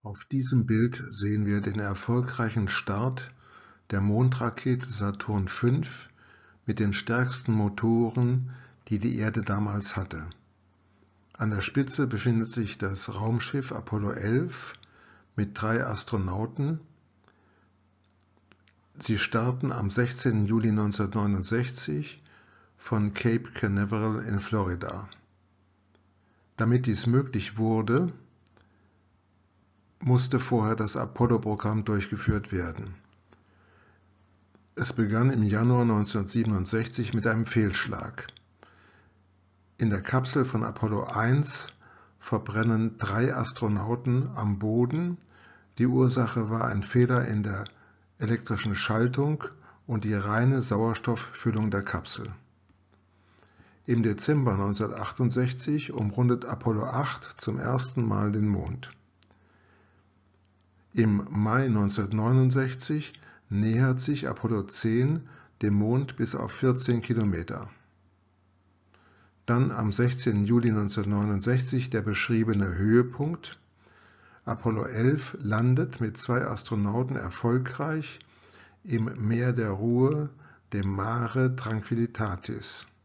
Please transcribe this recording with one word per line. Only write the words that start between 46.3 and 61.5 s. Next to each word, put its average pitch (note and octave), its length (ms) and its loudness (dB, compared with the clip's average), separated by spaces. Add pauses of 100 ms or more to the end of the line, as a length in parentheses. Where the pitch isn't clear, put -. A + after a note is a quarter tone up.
war A2+ 160 0
ein G2+ 180 -2
Fehler B2 440 4
in G#2+ 160 0
der G2 220 -4 (520)
elektrischen A2+ 580 -2
Schaltung B2+ 680 0 (440)
und G#2+ 160 -2
die G#2+ 120 0
reine A2+ 460 2
Sauerstofffüllung A2 1120 -2
der G2+ 120 0
Kapsel. - 500 -8 (1500)
Im A#2 180 4
Dezember A#2 520 2
neunzehnhundertachtundsechzig B2 1400 0
umrundet B2 520 2
Apollo A2 400 -2
acht - 520 -4
zum - 200 -4
ersten B2+ 500 -2
Mal G2+ 240 0
den G#2+ 160 2
Mond. F#2+ 440 -2 (2000)
Im G#2+ 360 4
Mai A2 380 2